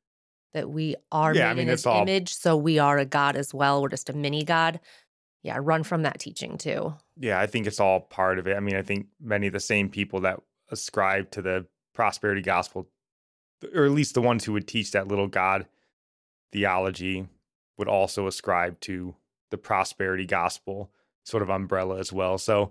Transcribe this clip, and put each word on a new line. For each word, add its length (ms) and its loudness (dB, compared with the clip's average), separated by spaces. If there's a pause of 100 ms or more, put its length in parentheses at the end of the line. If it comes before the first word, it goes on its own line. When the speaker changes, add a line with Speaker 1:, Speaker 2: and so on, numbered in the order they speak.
(520)
Speaker 1:
that 180 -6
we 240 -2 (160)
are 240 2
Speaker 2:
Yeah, 120 6
I 20 4
Speaker 1:
made 140 0
Speaker 2:
mean, 60 0
Speaker 1:
in 60 4
Speaker 2:
it's 60 0
Speaker 1:
his 60 -4
Speaker 2:
all 160 6
Speaker 1:
image, 300 0
so 240 2
we 220 4
are 180 6
a 80 2
god 300 2
as 180 -4
well. 300 2
We're 60 0
just 200 -6
a 40 -6
mini 320 -2
god. 340 2 (640)
Yeah, 180 -6
run 220 2
from 200 0
that 180 -2
teaching 360 -10
too. 380 -4 (240)
Speaker 2:
Yeah, 220 0
I 80 2
think 180 -2
it's 140 -4
all 180 6
part 400 0
of 80 -6
it. 100 0
I 40 -4
mean, 160 -2
I 60 -2
think 260 -4 (120)
many 280 -2
of 40 -2
the 60 -6
same 300 0
people 320 -4
that 180 0 (320)
ascribe 640 -2
to 100 -8
the 240 -2 (260)
prosperity 480 0
gospel, 480 -2 (880)
or 100 6
at 60 6
least 240 0
the 80 4
ones 220 2
who 80 -4
would 160 -2
teach 240 -4
that 160 0
little 180 2
god 400 0 (840)
theology, 760 -2 (500)
would 120 -4
also 400 2
ascribe 540 -2
to 340 -10 (340)
the 80 -6
prosperity 680 -2
gospel 680 -4 (320)
sort 180 -2
of 80 -2
umbrella 480 -2
as 140 -8
well. 260 0
So 320 2